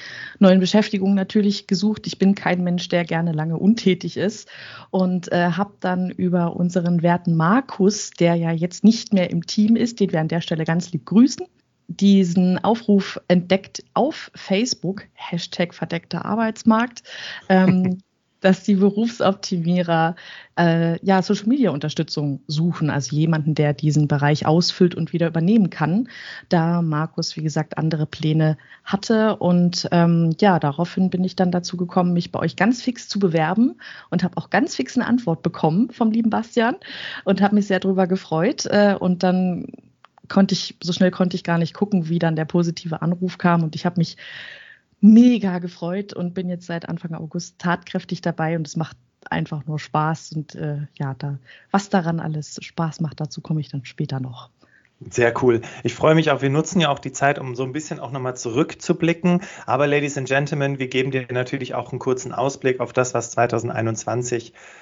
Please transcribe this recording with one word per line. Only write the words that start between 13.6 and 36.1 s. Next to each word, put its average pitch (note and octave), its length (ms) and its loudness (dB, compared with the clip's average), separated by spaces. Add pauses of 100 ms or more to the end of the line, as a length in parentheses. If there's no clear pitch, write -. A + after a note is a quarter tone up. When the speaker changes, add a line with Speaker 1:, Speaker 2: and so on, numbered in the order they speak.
Speaker 1:
auf - 400 -2
Facebook, G3 720 -4 (100)
Hashtag - 640 -8
verdeckter E3+ 500 -8
Arbeitsmarkt, A3 800 0 (440)
ähm, F#3 520 4 (200)
<laughs> - 220 -20
dass F#3+ 220 4
die G#3 100 2
Berufsoptimierer, F3+ 1400 0 (420)
äh, E3 480 2
ja, F#3+ 160 4
Social-Media-Unterstützung D#3+ 1300 0
suchen, D#3 420 0
also C#3 260 -2
jemanden, D#3 380 0
der D3 200 2
diesen D3+ 340 2
Bereich D3 400 0
ausfüllt F3 480 2
und - 180 -4
wieder E3+ 140 0
übernehmen E3+ 420 2
kann, E3+ 400 -2 (400)
da E3+ 320 2
Markus, D#3+ 560 -4
wie D#3 60 -6
gesagt, D#3 340 -4
andere D#3+ 300 -2
Pläne D#3 500 0 (260)
hatte. A3 520 0
Und, F3 560 0
ähm, E3 480 4
ja, F#3+ 180 6
daraufhin E3+ 540 -2
bin F#3 120 -2
ich F#3 120 -4
dann F3+ 160 2
dazu F3 260 -4
gekommen, F3 360 0
mich F3 180 -2
bei - 80 -6
euch - 160 -2
ganz A#3+ 260 0
fix - 260 -6
zu G#3 120 -6
bewerben F#3 600 2 (300)
und F3+ 140 0
habe - 140 -4
auch - 120 -8
ganz A#3 260 0
fix - 220 -6
eine A3+ 80 0
Antwort A#3 380 -2
bekommen E3+ 480 0
vom A3+ 180 0
lieben A3+ 220 0